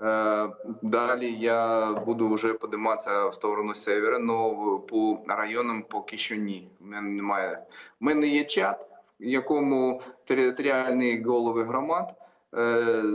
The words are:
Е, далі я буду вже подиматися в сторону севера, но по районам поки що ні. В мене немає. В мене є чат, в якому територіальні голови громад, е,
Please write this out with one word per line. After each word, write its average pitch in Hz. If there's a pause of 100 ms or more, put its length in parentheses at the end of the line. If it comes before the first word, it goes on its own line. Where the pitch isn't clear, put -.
Е, 107 (320)
далі 120
я 113
буду 110
вже 110
подиматися 107
в 95
сторону 104
севера, 107
но 110
по 110 (100)
районам 110
поки 110
що -
ні. 98
В 90
мене 104
немає. 101 (420)
В -
мене 151
є 147
чат, 190 (320)
в -
якому 131 (240)
територіальні 127
голови 117
громад, 143 (400)
е, 117 (100)